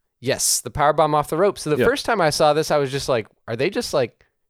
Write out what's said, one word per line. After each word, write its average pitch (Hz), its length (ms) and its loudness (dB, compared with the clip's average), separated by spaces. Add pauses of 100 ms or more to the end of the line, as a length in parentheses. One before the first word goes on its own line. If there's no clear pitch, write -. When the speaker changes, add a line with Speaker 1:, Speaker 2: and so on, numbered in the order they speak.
(200)
Speaker 1:
Yes, - 400 -2
the 120 100 -12
power 147 220 2
bomb 151 220 2
off 147 160 0
the 160 60 -4
rope. 185 220 0
So - 120 -6
the 147 60 2
Speaker 2:
Yeah. 123 80 2
Speaker 1:
first 269 200 2
time 226 160 0
I 160 100 4
saw 151 220 2
this, 151 200 0
I 160 60 2
was 139 120 -2
just 135 180 -6
like, 117 200 -2 (180)
"Are 113 100 -6
they 139 140 -2
just, 233 240 -6
like, 131 300 -4 (260)